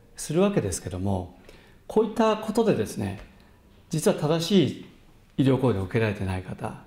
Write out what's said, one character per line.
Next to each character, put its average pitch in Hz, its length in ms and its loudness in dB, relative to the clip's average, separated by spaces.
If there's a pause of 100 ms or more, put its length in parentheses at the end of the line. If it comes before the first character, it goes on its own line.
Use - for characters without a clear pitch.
(180)
す - 160 -8
る 170 80 2
わ 202 100 4
け 202 80 0
で 98 140 0
す - 80 -6
け - 80 -10
ど 92 100 -8
も、 92 400 -4 (480)
こ - 140 2
う 220 60 4
い 202 40 -6
っ - 40 -10
た 220 200 4
こ 214 160 -6
と 226 140 2
で 180 100 4
で 107 100 -2
す - 120 -10
ね、 98 240 -6 (680)
実 165 220 2
は - 60 0
正 160 280 0
し 190 200 6
い - 200 -6 (520)
医 143 60 0
療 131 140 4
行 131 140 2
為 98 60 0
が 95 60 -2
受 92 100 -8
け 120 60 2
ら 110 100 2
れ 101 40 0
て 98 120 -6
な 92 120 -2
い 90 60 -6
方、 - 440 -10